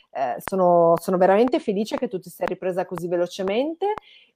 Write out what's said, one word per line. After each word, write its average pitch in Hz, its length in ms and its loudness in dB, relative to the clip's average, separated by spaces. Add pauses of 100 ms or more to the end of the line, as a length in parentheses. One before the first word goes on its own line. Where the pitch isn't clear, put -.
(120)
eh, 131 260 -4
sono, 175 600 4
sono 190 200 -2
veramente 202 420 4
felice 220 380 -4
che 247 100 -4
tu 185 120 -8
ti 170 100 -14
sei - 160 -8
ripresa 180 400 -4
così 175 220 -10
velocemente 202 880 -4 (400)